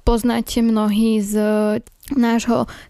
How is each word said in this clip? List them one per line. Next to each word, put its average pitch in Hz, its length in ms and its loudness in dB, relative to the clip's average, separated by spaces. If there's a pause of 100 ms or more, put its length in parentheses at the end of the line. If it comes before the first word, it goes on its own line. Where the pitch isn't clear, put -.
poznáte 233 600 0
mnohí 220 580 2
z 208 160 -4 (760)
nášho 233 540 0 (240)